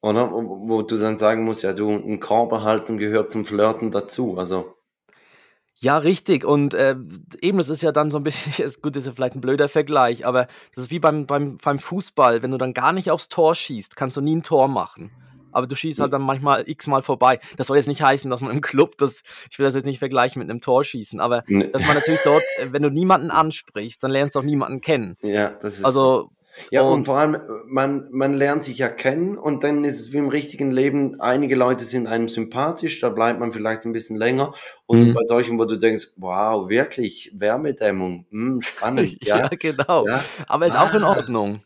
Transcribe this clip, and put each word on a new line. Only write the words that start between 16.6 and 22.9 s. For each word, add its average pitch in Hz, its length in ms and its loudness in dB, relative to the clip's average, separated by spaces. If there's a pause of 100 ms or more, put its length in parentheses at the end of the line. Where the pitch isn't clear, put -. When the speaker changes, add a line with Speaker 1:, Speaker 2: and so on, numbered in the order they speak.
Speaker 2:
x-mal 139 340 -2
vorbei. 127 380 2 (160)
Das 131 120 -2
soll 135 80 2
jetzt 135 120 4
nicht 143 140 -4
heißen, 139 280 2
dass 120 120 -4
man 127 100 -6
im 143 80 0
Club 170 380 2
das, - 240 -2 (280)
ich - 80 -20
will 139 60 0
das 123 100 2
jetzt 135 120 -4
nicht 135 140 -6
vergleichen 131 400 0
mit 90 100 -10
einem 117 100 -8
Torschießen, 123 600 -2
aber 120 260 0
Speaker 1:
Nee. 101 260 2
Speaker 2:
dass 131 120 0
man 147 120 4
natürlich 147 260 0
dort, 147 200 6
Speaker 1:
<laughs> - 140 -6
Speaker 2:
äh, 131 160 -6
wenn 147 100 0
du 147 80 2